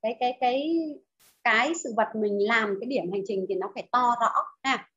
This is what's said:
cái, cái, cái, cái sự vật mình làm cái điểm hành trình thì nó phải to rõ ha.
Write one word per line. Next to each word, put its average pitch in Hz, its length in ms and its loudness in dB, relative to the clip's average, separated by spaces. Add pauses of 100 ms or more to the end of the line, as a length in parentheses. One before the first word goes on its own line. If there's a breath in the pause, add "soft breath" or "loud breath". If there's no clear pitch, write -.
cái, 330 180 -2
cái, 247 200 0
cái, 277 380 2 (640)
cái 240 280 4 (120)
sự 233 120 -6
vật 220 180 2
mình 208 340 0
làm 214 320 2
cái 233 80 -8
điểm 180 240 -2
hành 196 140 -2
trình 190 220 -4
thì 196 60 -2
nó 185 200 -4
phải 220 180 -12
to 240 280 2
rõ 233 120 2 (300)
ha. 254 340 -2